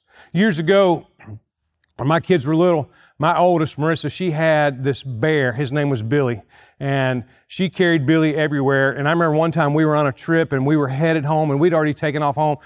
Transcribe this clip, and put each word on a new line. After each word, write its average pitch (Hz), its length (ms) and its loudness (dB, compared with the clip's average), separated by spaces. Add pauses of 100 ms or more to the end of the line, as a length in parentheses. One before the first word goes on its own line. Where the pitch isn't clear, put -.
(320)
Years 185 260 2
ago, 175 480 2 (920)
when 127 120 -4
my 160 120 2
kids 160 260 0
were 156 100 0
little, 165 340 0 (280)
my 156 180 0
oldest, 170 400 2
Marissa, 151 340 -2
she 185 200 -4
had 151 520 0
this 131 200 -2
bear. 135 500 0
His 127 200 -6
name 143 180 0
was 120 120 -2
Billy. 120 380 0 (420)
And 131 420 -2 (220)
she 185 220 -4
carried 165 380 0
Billy 156 280 2
everywhere. 139 580 0
And 139 140 -4
I 151 40 2
remember 165 260 0
one 160 160 0
time 151 220 0
we 156 100 2
were 151 100 2
on 147 120 2
a 135 60 -2
trip 165 400 -2
and 131 120 0
we 151 140 2
were 143 100 0
headed 151 380 -2
home 156 240 -2
and 139 100 0
we'd 170 140 2
already 151 180 0
taken 151 300 -4
off 143 140 -2
home. 151 300 -2